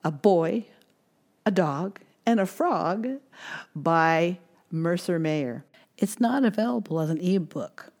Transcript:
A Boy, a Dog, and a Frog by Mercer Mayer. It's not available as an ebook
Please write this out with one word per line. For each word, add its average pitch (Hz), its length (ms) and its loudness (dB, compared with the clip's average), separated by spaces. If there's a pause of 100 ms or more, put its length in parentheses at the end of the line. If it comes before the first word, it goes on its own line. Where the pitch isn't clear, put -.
A 165 80 0
Boy, 170 540 2 (800)
a 214 60 2
Dog, 175 500 -2 (240)
and 233 160 4
a 190 40 2
Frog 214 600 -2 (680)
by 165 640 2 (300)
Mercer 170 480 -2
Mayer. 147 460 -2 (340)
It's - 220 -2
not 247 240 2
available 220 560 0
as 156 100 -2
an 160 120 -2
ebook 180 800 -4